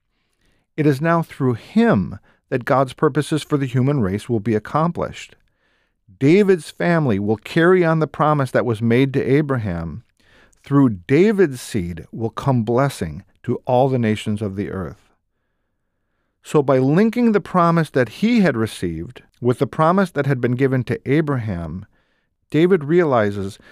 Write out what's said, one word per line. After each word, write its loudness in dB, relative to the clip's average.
It 0
is 2
now 0
through -2
him 0
that -4
God's 0
purposes -2
for -4
the -2
human 0
race -2
will -2
be -2
accomplished. -4
David's 4
family 0
will -2
carry 2
on 2
the 0
promise 0
that 0
was -2
made 2
to 0
Abraham. -2
Through 2
David's 4
seed -8
will -6
come -2
blessing -2
to -4
all 2
the 0
nations -2
of -6
the -6
earth. -12
So 2
by 2
linking 2
the 2
promise 0
that -2
he 2
had 2
received -6
with 0
the 0
promise 0
that -2
had -2
been 0
given 0
to -6
Abraham, -4
David 2
realizes 0